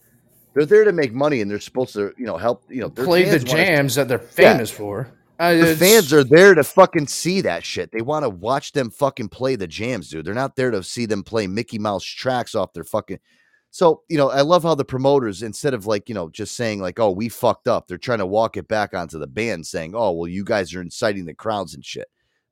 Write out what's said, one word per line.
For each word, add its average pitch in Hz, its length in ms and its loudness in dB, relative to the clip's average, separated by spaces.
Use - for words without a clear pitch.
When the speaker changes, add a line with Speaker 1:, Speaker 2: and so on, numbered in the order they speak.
Speaker 1:
They're 147 140 0
there 208 180 6
to 208 80 4
make 143 220 -2
money, 139 260 0
and 101 100 -4
they're 104 100 -6
supposed - 340 -6
to, 101 240 -4
you 120 80 -8
know, 95 100 -4
help, 113 320 -2
you 123 140 -8
know, 87 60 -6
their 117 180 -8
Speaker 2:
Play 180 180 4
the 196 140 4
Speaker 1:
fans 127 120 -4
wanna 143 140 2
Speaker 2:
jams 143 300 2
that 131 140 0
they're 123 120 0
Speaker 1:
Yeah. 165 320 6
Speaker 2:
famous 110 180 -2
for. 104 400 -8
I, 170 120 4
Speaker 1:
The 165 160 4
Speaker 2:
it's 160 100 0
Speaker 1:
fans 185 320 6
are 151 120 8
there 175 300 8
to 151 80 6
fucking 165 460 4
see 185 320 -2
that 85 240 -2
shit. - 260 -8
They 110 120 -6
wanna 147 260 -2
watch 107 440 -4
them 127 180 -2
fucking 127 400 -4
play 131 260 -4
the 98 100 -6
jams, 90 420 -8
dude. 78 160 -10
They're 95 100 -8
not 131 220 -6
there 127 140 -2
to 101 120 -2
see 120 240 -8
them 101 180 -4
play 110 220 -4
Mickey 107 320 -8
Mouse 104 260 -4
tracks - 500 -6
off 98 180 -4
their 82 120 -12
fucking. 101 340 -8
So, 160 380 2
you 160 100 -2
know, 139 120 4
I 135 120 2
love 160 200 2
how 165 120 2
the 135 100 -2
promoters, 127 580 0
instead 120 320 -4
of, 101 120 -8
like, 104 220 -2
you 117 60 -8
know, 90 140 -6
just 101 280 -12
saying, 110 240 -4
like, 92 200 -6
"Oh, 110 100 4
we 101 200 -4
fucked - 360 -2
up," 107 220 -2
they're 90 100 -10
trying 120 200 -4
to 98 80 -4
walk 107 320 -2
it 85 100 -10
back 104 260 -2
onto 82 240 -8
the 76 80 -10
band 87 400 -6
saying, 85 300 -10
"Oh, 110 160 0
well, 85 160 -6
you 95 160 -8
guys 95 300 -4
are 90 80 -10
inciting 98 420 -6
the 78 100 -14
crowds 98 400 -8
and 67 100 -20
shit." - 240 -14